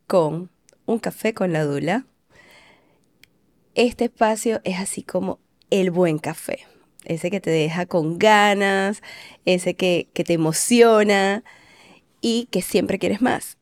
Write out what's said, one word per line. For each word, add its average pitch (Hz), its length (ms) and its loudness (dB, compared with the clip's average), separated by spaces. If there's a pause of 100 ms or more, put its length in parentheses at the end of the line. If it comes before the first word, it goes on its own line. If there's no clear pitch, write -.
con 170 440 0 (360)
Un 220 140 -2
Café - 340 -6
con 185 180 -2
la 156 120 -2
Dula. 147 420 -4 (1700)
Este 233 320 0
espacio 220 580 -2
es 185 140 -4
así 196 240 -8
como 185 360 -6 (300)
el 190 220 0
buen 165 280 2
café. - 420 -8 (440)
Ese 165 260 -6
que 196 120 -6
te 165 80 -4
deja 160 340 0
con 170 340 -2
ganas, 202 840 2 (420)
ese 180 300 0
que, 180 400 0
que 170 100 -2
te 170 80 0
emociona 202 1120 4 (760)
y 233 240 -2
que 180 160 -4
siempre 190 360 -2
quieres 196 220 -2
más. - 420 -4